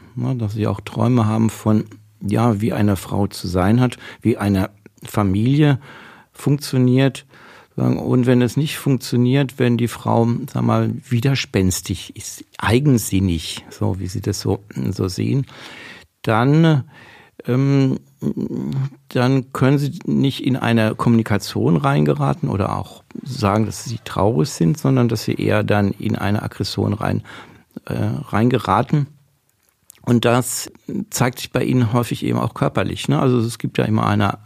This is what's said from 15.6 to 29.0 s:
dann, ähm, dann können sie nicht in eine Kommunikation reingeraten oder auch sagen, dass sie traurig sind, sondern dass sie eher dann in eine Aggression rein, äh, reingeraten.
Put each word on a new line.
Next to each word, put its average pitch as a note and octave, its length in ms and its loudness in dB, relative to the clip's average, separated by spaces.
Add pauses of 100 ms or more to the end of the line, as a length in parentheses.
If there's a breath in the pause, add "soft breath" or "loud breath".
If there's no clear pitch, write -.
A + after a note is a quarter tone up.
dann, C#3 640 4 (640 loud breath)
ähm, C3+ 520 2 (1120)
dann B2+ 440 0
können C3+ 260 2
sie C#3+ 260 -4
nicht C#3 400 0
in C3 120 0
eine A2+ 380 2
Kommunikation A2+ 840 2
reingeraten C#3+ 720 0
oder G2 260 -2
auch - 260 -10 (200)
sagen, A2 420 2
dass G2 200 -10
sie A#2 200 -8
traurig B2+ 460 0
sind, D#3+ 260 0
sondern C3 320 2
dass A2+ 160 -4
sie A#2 100 -2
eher G#2 280 0
dann G#2 300 2
in - 240 -4
eine G2+ 260 -2
Aggression G#2 500 -4
rein, G#2 300 -2 (640 loud breath)
äh, - 80 -6
reingeraten. A2+ 1120 0 (960)